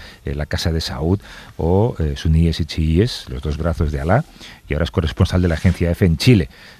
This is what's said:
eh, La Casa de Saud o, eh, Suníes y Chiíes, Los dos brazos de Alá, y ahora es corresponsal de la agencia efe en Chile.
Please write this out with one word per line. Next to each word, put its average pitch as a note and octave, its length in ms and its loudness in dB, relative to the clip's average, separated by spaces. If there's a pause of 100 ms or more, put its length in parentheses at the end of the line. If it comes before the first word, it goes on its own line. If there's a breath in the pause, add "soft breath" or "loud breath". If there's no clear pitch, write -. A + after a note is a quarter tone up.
(240 loud breath)
eh, D2 100 -6
La D2 120 -4
Casa - 260 -2
de E2 80 -2
Saud F2 400 -2 (380 loud breath)
o, F#2+ 400 2
eh, D2+ 180 -2
Suníes D#2+ 440 2
y E2 40 -4
Chiíes, D#2+ 640 0
Los B1+ 140 -8
dos D2 160 -4
brazos D#2+ 340 -2
de C#2+ 80 -4
Alá, F#2+ 240 2 (420 loud breath)
y - 60 -4
ahora D2+ 120 -2
es - 60 -4
corresponsal F2+ 520 0
de F2+ 60 2
la E2 60 0
agencia E2+ 360 0
efe F2+ 160 2
en E2 100 4
Chile. G2+ 320 4 (320 loud breath)